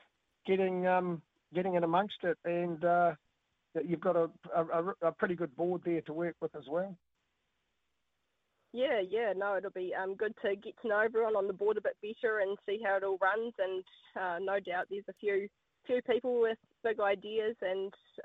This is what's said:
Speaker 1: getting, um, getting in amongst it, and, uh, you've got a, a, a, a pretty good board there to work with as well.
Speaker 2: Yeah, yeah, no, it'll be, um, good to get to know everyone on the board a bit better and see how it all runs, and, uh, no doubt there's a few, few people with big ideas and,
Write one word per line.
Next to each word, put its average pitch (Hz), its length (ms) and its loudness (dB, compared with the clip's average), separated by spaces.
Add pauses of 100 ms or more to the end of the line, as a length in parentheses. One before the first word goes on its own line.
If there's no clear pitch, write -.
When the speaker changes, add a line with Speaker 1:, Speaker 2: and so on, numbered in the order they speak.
(460)
Speaker 1:
getting, 185 420 2
um, 180 340 2 (320)
getting 180 220 0
in 170 80 6
amongst 180 400 2
it, 170 200 0
and, 170 400 -2
uh, 175 280 6 (720)
you've 170 160 -2
got 180 140 2
a, 165 140 4 (240)
a, 165 100 2
a, 165 300 -2 (100)
a 165 80 4
pretty 180 240 -2
good 160 200 -6
board 175 300 -2
there 165 160 0
to 151 120 -10
work 165 280 -4
with 160 140 -6
as 147 140 -12
well. 180 280 -4 (1700)
Speaker 2:
Yeah, 247 360 2
yeah, 208 280 0
no, 196 220 0
it'll 190 140 -4
be, 185 240 -6
um, 190 200 -4
good 214 180 -2 (100)
to 202 120 0
get 202 260 -14
to 240 60 -6
know 208 120 2
everyone 220 360 2
on 196 120 2
the 202 60 -2
board 208 240 2
a 208 40 -2
bit 196 200 -2
better 220 380 -2
and 196 180 0 (100)
see 208 160 -2
how 196 140 2
it 190 60 0
all 196 160 0
runs, 220 380 2
and, 190 260 -2 (360)
uh, 180 200 -2
no 196 200 0
doubt 185 300 -4
there's 196 200 -6
a 190 100 -12
few, 202 280 0 (400)
few 247 160 2
people 247 380 2
with 226 160 2 (260)
big 226 160 0
ideas 214 640 0
and, 196 320 -2 (320)